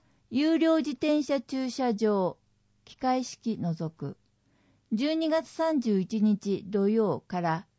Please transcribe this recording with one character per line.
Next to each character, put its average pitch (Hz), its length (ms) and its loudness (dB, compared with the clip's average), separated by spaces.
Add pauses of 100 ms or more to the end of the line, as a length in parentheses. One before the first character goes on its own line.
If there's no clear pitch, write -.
(300)
ー、 220 60 -4
有 311 200 2
料 320 220 4
自 302 140 -2
転 302 300 0
車 277 200 -2
駐 262 260 -4
車 247 240 -2
場、 202 460 0 (480)
機 - 100 -20
械 254 280 0
式 - 360 -6
除 160 340 -4
く。 143 220 -10 (760)
十 262 220 0
二 320 160 0
月 320 220 -2
三 320 320 0
十 208 180 2
一 202 220 -2
日 202 440 0
土 196 220 0
曜 214 320 2
か 180 220 -6
ら 165 240 -2 (120)